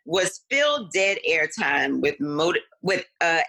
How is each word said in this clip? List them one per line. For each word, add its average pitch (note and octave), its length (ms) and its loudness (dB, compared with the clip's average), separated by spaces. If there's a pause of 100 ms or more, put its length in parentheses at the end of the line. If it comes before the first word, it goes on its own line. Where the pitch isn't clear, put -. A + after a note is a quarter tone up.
was F3+ 440 -2
fill A3+ 460 0
dead G3 300 2
air D#3 240 2 (100)
time C#3 420 0
with D3 200 0
moti-, D3 400 0 (220)
with, F3+ 220 0 (160)
uh, E3 280 2